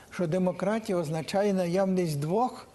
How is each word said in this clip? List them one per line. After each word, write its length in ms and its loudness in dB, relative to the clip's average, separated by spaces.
що 160 -2
демократія 720 0
означає 540 0
наявність 680 2
двох 540 -2